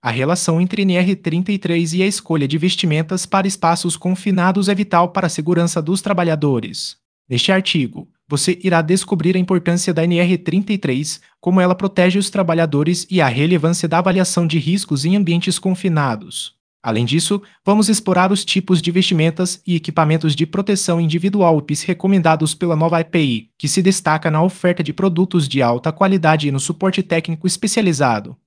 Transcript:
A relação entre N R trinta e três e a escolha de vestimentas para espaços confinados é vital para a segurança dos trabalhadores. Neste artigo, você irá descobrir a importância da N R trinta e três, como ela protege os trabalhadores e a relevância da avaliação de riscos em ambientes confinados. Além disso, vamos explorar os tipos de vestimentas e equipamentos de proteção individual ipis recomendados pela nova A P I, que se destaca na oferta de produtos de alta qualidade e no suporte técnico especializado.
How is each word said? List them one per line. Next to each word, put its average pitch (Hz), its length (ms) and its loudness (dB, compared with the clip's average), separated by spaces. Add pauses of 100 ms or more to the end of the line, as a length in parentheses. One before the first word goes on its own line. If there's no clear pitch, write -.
A 123 80 -2
relação 165 500 0
entre 185 220 0
N 185 140 2
R 180 200 2
trinta 180 340 -2
e 202 60 0
três 170 380 -2
e 185 80 0
a 190 40 2
escolha 160 400 -2
de 151 120 -2
vestimentas 160 640 0
para 196 240 0
espaços 170 480 -2
confinados 185 720 0
é 202 60 2
vital 180 340 0
para 185 180 -2
a 156 40 0
segurança 170 500 0
dos 170 220 -2
trabalhadores. 151 960 -2 (280)
Neste 123 240 -2
artigo, 190 560 -2 (220)
você 175 340 -2
irá 170 200 2
descobrir 175 520 0
a 185 60 2
importância 180 540 0
da 160 100 0
N 175 140 2
R 175 180 2
trinta 196 380 -2
e 190 40 -4
três, 143 440 -4 (180)
como 185 180 2
ela 180 160 4
protege 185 440 2
os 196 100 -2
trabalhadores 165 800 0
e 180 120 2
a 135 60 4
relevância 160 600 0
da 160 120 2
avaliação 180 460 0
de 160 120 0
riscos 151 480 -2
em 185 100 2
ambientes 175 420 0
confinados. 151 1000 -4 (220)
Além 117 240 -2
disso, 165 380 -2 (240)
vamos 208 220 2
explorar 185 420 2
os 196 140 0
tipos 180 360 0
de 170 120 -4
vestimentas 180 760 0
e 180 80 -2
equipamentos 156 640 0
de 160 100 0
proteção 190 540 -2
individual 170 580 2
ipis 147 240 -4
recomendados 170 720 2
pela 170 220 0
nova 165 240 2
A 165 40 -2
P 165 160 0
I, 120 380 -2
que - 80 -6
se 180 160 0
destaca 160 480 0
na 156 100 0
oferta 180 420 0
de 147 100 -4
produtos 180 560 0
de 131 120 -2
alta 123 300 0
qualidade 160 560 2
e 139 60 0
no 135 80 -2
suporte 185 420 -2
técnico 165 460 -2
especializado. 143 880 0 (100)